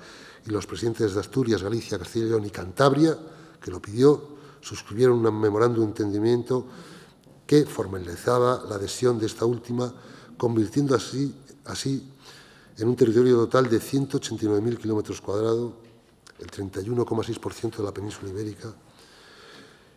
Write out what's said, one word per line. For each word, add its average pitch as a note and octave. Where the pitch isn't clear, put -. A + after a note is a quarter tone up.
y A2+
los G#2
presidentes A2
de G2+
Asturias, A2
Galicia, G#2+
Castilla A2+
y A2
León A2
y G#2
Cantabria, C3+
que -
lo -
pidió, B2+
suscribieron A#2
un G#2+
memorándum A2+
de G#2+
entendimiento A#2
que D3
formalizaba G#2
la G#2
adhesión A2+
de A2
esta -
última, B2
convirtiendo A#2+
así, C3
así B2+
en A2
un B2
territorio B2
total A2+
de A2
ciento C#3
ochenta A2
y G#2+
nueve G#2
mil A#2
kilómetros G#2+
cuadrados, A2+
el -
treinta G2
y G#2
uno A#2+
coma A2
seis G#2+
por G2
ciento -
de G#2
la G2
península G2+
ibérica G#2+